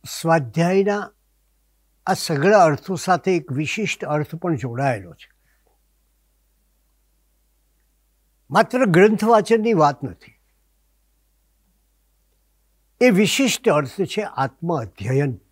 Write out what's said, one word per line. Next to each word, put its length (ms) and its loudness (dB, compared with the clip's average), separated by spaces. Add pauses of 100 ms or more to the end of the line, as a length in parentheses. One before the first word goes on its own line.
સ્વાધ્યાયના 1040 -2 (920)
આ 80 0
સઘળા 500 4
અર્થો 320 0
સાથે 400 0
એક 160 -6
વિશિષ્ટ 540 -6
અર્થ 300 -4
પણ 200 -4
જોડાયેલો 580 -6
છે. 220 -20 (3250)
માત્ર 360 0
ગ્રંથ 380 4
વાંચનની 500 2
વાત 300 0
નથી, 360 -16 (2500)
એ 80 6
વિશિષ્ટ 600 0
અર્થ 320 -2
છે 200 -4
આત્મ 520 -6
અધ્યયન. 680 -4 (120)